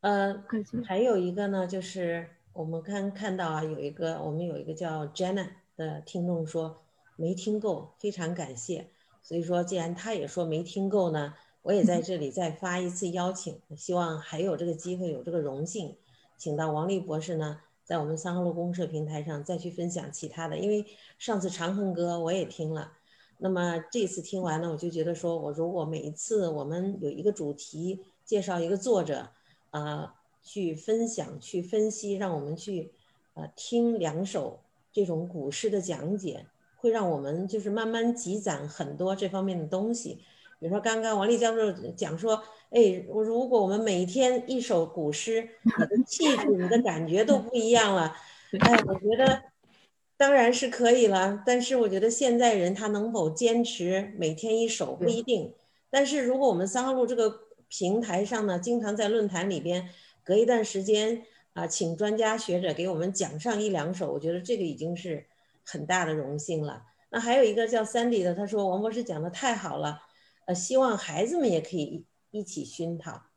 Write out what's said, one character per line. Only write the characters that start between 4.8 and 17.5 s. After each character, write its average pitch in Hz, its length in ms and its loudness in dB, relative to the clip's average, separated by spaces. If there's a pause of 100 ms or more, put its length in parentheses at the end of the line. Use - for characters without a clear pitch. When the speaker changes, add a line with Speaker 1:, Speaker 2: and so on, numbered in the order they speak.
Speaker 1:
Jenna 185 400 -4 (280)
的 156 260 -6
听 175 240 -6
众 170 220 -2
说 160 340 -6 (360)
没 165 180 -2
听 214 240 -2
够， 202 400 -4
非 208 100 -2
常 175 240 -4
感 143 220 -8
谢。 156 320 -8 (340)
所 - 140 -10
以 170 80 -2
说 175 200 0
既 180 120 -4
然 170 180 -2
他 190 200 -6
也 160 120 -4
说 170 200 -4
没 160 180 -2
听 190 240 -4
够 190 240 2
呢， 151 220 -4 (280)
我 - 120 0
也 196 100 4
在 175 180 4
这 185 140 -4
里 147 160 -4
再 170 180 -2
发 180 300 -4
一 180 100 -2
次 180 200 -4
邀 180 240 -2
请， 180 260 -10 (100)
Speaker 2:
嗯。 151 60 -14
Speaker 1:
希 180 180 -6
望 170 240 0
还 156 220 -10
有 180 160 0
这 170 100 -4
个 170 80 -2
机 175 220 -6
会， 180 160 -4
有 131 100 -6
这 147 80 -10
个 165 100 -2
荣 143 260 -4
幸， 175 320 -8 (400)
请 151 180 -4
到 156 160 0
王 151 160 -2
丽 190 140 0
博 156 180 -4
士 165 160 -6
呢， 151 240 -4 (240)